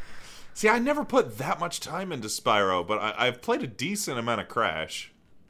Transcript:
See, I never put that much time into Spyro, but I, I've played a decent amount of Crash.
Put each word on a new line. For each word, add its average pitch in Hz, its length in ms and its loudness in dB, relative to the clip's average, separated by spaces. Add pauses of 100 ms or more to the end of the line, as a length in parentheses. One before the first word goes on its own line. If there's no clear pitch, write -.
(540)
See, 208 160 2
I 233 100 6
never 285 260 2
put 147 320 2
that 156 220 -2
much 170 200 -4
time 180 320 -8
into 113 160 -6
Spyro, 98 580 4
but 104 140 0
I, 107 280 0
I've 120 140 -2
played 254 220 0
a 143 40 -4
decent 151 520 -4
amount 117 220 0
of 85 60 -8
Crash. 80 640 -2 (380)